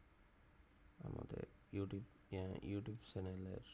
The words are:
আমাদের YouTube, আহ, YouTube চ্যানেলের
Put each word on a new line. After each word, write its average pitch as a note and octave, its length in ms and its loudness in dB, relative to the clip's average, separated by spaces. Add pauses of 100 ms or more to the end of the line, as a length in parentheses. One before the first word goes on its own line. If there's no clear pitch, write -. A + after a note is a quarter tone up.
(1040)
আমাদের - 380 0 (300)
YouTube, G2 640 0
আহ, F#2 280 2
YouTube G2+ 460 2
চ্যানেলের F#2 500 0 (140)